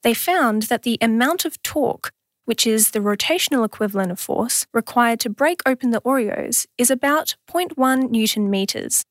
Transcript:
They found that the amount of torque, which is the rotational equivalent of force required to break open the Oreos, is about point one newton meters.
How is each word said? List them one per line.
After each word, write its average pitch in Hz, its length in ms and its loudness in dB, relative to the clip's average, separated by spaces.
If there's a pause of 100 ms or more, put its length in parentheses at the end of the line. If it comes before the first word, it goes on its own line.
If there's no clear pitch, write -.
They 233 100 4
found 233 500 2
that 226 200 -2
the 233 180 0
amount 247 440 2
of - 180 -8
torque, - 480 -4 (340)
which 226 220 -2
is 220 240 2
the 220 80 -2
rotational 220 640 0
equivalent 196 460 -2
of 185 80 -8
force - 540 -2
required 233 480 2
to 240 80 -2
break 302 360 0
open 254 260 2
the 226 100 0
Oreos, 240 680 -2 (100)
is 247 140 2
about 285 440 0 (120)
point 349 300 -2
one 262 340 2
newton 220 380 0
meters. 196 600 -2